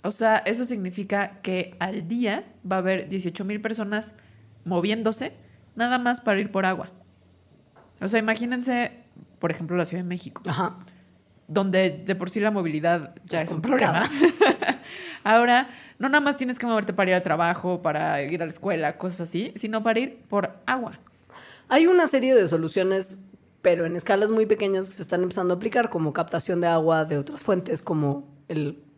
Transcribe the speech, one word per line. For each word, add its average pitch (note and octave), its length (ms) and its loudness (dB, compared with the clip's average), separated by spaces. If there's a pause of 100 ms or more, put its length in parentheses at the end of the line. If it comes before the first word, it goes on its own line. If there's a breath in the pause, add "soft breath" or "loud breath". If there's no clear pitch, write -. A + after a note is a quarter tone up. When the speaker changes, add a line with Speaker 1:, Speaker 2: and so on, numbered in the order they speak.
Speaker 1:
O G#3 80 -2
sea, A3 260 4
eso A#3 280 -2
significa G3+ 760 -4
que F#3 360 -4
al F3+ 280 -4
día A#3 380 -2 (240)
va F#3+ 80 0
a - 20 2
haber F#3 300 -2
dieciocho F3+ 360 -6
mil G#3 160 -6
personas G#3+ 520 -6 (520 soft breath)
moviéndose G#3 680 -2 (420 soft breath)
nada B3 240 0
más B3 220 0
para G3+ 180 2
ir G3+ 120 -4
por G3 140 0
agua. F#3 240 -2 (1080)
O F#3+ 80 -4
sea, A3+ 100 2
imagínense, A#3+ 760 0 (480)
por E3+ 120 -2
ejemplo, E3 260 -4
la E3+ 80 2
Ciudad F3 180 -6
de F3 60 -8
México, F3 380 -10
Speaker 2:
Ajá. E3+ 300 -2 (680 soft breath)
Speaker 1:
donde F#3+ 420 2 (140)
de F#3+ 120 -2
por F#3+ 160 -6
sí A3 80 -4
la G#3+ 100 2
movilidad E3+ 640 0 (120)
ya E3+ 160 -4
Speaker 2:
Es D#3+ 80 -4
Speaker 1:
es E3 40 -4
un D#3+ 80 -4
Speaker 2:
complicada. A3 480 2
Speaker 1:
problema. - 680 2
<laughs> - 0 - (440 loud breath)
Ahora, A#3+ 460 4 (300 loud breath)
no B3+ 100 0
nada D4 120 4
más C#4+ 160 0
tienes B3+ 200 -4
que A#3 80 -6
moverte G#3+ 280 0
para F#3 180 2
ir F3+ 40 6
al F3+ 80 2
trabajo, F3 580 0
para D3+ 420 0
ir D#3+ 180 -4
a E3+ 40 -2
la D3+ 60 -8
escuela, D#3+ 460 -2
cosas F#3 240 -6
así, F3 360 -4
sino A3 260 -4
para A3+ 160 2
ir - 180 -4 (120)
por G3+ 220 -2 (140)
agua. B3+ 280 -4 (760 loud breath)
Speaker 2:
Hay D#4 180 8
una F4+ 200 6
serie C4 280 4
de G3 120 8
soluciones, F#3 720 0 (400)
pero E3+ 240 4
en E3+ 100 -2
escalas G3+ 360 2
muy A3 140 4
pequeñas G3 420 0
que F#3+ 60 -16
se - 100 -14
están F3+ 200 0
empezando F3+ 300 0
a F3 40 0
aplicar, A3+ 320 0
como D#3+ 220 -2
captación E3+ 480 -2
de F3 80 2
agua D#3+ 380 2
de D3+ 120 -2
otras D3 260 -6
fuentes, F3+ 380 -2
como D3 460 -2 (220)
el D3 300 -4 (180)